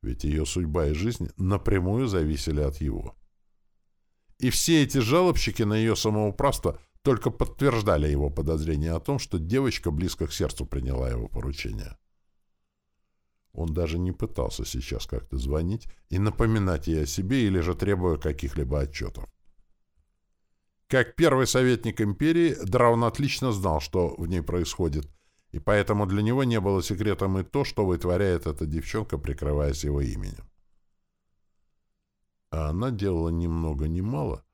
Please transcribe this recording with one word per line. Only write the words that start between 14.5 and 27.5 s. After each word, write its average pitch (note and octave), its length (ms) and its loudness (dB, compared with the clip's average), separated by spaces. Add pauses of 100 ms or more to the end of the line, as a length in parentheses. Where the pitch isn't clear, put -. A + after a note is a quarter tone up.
сейчас - 400 -6
как-то B1+ 320 -6
звонить D#2 500 -2 (220)
и F#2 100 -2
напоминать G#2 680 2
ей D#2 160 2
о C#2+ 40 -2
себе A2+ 380 0
или F#2+ 140 2
же E2+ 160 0
требуя F2+ 420 0
каких-либо D2 640 -2
отчётов. - 440 -8 (1600)
Как C3 280 2
первый C3+ 300 6
советник A#2 560 2
Империи, D#3 640 2
Драун A#2 400 4
отлично C3 480 0
знал, F#2 280 0
что F2+ 380 0
в E2+ 100 -6
ней E2+ 140 -2
происходит, D#2+ 680 -2 (440)
и - 80 -6
поэтому G#2 480 2
для G2+ 160 2
него B2+ 200 2
не A#2 160 2
было F#2+ 220 2
секретом F#2+ 560 0
и F#2+ 60 -2
то, C3+ 200 -2